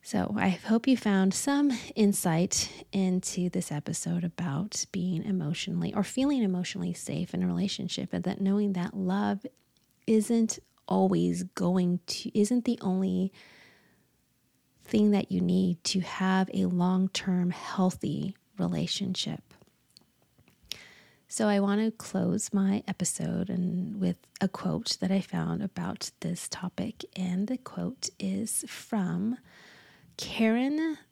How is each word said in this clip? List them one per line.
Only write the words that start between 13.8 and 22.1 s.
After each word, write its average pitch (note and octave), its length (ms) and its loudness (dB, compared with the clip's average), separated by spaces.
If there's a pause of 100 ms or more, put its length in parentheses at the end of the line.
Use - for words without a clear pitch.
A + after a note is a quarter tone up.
thing G#3 280 4
that G3+ 200 2
you F#3 120 2
need F3+ 420 2
to - 160 0
have F#3 540 2
a F#3+ 100 2
long-term F3+ 840 2
healthy F3 840 -2 (220)
relationship. F3 840 -2 (1900)
So A3 200 0
I G3+ 120 6
want G3+ 220 4
to A3 80 2
close F#3+ 640 -2